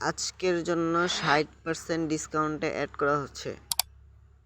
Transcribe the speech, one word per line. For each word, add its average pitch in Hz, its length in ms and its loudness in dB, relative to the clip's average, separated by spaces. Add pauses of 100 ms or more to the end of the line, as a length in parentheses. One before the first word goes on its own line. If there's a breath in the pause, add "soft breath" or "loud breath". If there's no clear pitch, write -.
আজকের 170 640 0
জন্য 170 440 2
ষাট 156 380 2 (180)
পার্সেন্ট 165 440 -2
ডিসকাউন্টে 156 640 -2
অ্যাড 135 180 -2 (100)
করা 147 200 4
হচ্ছে। 131 380 -8 (880)